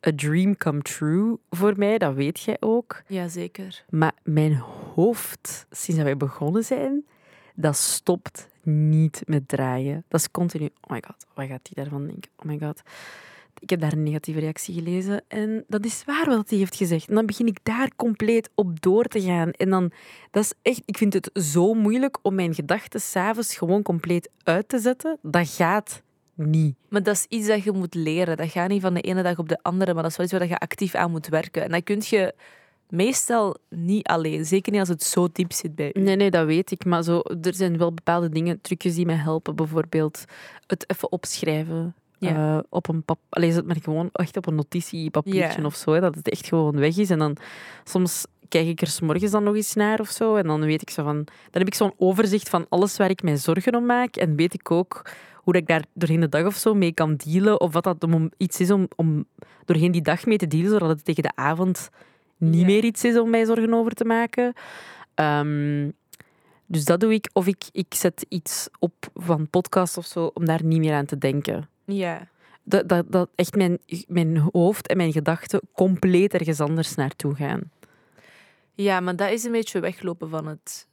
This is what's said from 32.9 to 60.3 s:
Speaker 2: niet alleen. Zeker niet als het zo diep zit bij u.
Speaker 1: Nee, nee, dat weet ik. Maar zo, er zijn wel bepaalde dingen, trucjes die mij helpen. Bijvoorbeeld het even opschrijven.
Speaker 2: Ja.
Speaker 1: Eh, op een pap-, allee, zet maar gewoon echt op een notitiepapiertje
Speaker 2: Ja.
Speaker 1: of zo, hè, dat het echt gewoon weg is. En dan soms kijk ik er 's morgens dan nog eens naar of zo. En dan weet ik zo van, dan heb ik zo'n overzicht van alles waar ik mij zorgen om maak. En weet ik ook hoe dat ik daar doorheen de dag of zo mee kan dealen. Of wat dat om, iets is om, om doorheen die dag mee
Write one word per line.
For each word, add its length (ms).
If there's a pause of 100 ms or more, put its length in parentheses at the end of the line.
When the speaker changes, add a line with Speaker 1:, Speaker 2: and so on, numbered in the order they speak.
Speaker 2:
niet 380
alleen. 380
Zeker 280
niet 80
als 80
het 140
zo 300
diep 200
zit 220
bij 200
u. 60
Speaker 1:
Nee, 160
nee, 140
dat 160
weet 240
ik. 140
Maar 180
zo, 160 (240)
er 120
zijn 240
wel 160
bepaalde 340
dingen, 320
trucjes 340
die 120
mij 80
helpen. 420
Bijvoorbeeld 680 (420)
het 240
even 220
opschrijven. 840 (240)
Speaker 2:
Ja. 380
Speaker 1:
Eh, 120
op 200
een 140
pap-, 260
allee, 240
zet 140
maar 160
gewoon 300
echt 240
op 100
een 80
notitiepapiertje 1080
Speaker 2:
Ja. 60
Speaker 1:
of 80
zo, 180
hè, 80
dat 140
het 140
echt 180
gewoon 320
weg 180
is. 140
En 80
dan 180 (480)
soms 420 (220)
kijk 180
ik 140
er 60
's 140
morgens 300
dan 120
nog 120
eens 200
naar 260
of 100
zo. 260
En 100
dan 180
weet 180
ik 80
zo 120
van, 220
dan 80 (280)
heb 60
ik 80
zo'n 220
overzicht 520
van 200
alles 280
waar 140
ik 120
mij 140
zorgen 380
om 120
maak. 300
En 200
weet 180
ik 160
ook 320 (400)
hoe 100
dat 100
ik 60
daar 240
doorheen 280
de 80
dag 180
of 100
zo 180
mee 180
kan 240
dealen. 440
Of 120
wat 120
dat 200
om, 320
iets 240
is 100
om, 260
om 280 (400)
doorheen 280
die 100
dag 240
mee 120